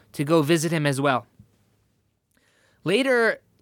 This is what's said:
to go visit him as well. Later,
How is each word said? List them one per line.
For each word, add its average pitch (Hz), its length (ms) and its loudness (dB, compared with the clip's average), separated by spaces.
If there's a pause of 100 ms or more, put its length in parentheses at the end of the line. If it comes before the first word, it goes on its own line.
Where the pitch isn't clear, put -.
(120)
to - 100 -6
go 160 180 2
visit 156 300 0
him 156 160 -2
as 135 140 -2
well. 135 260 -2 (1600)
Later, 233 560 0 (220)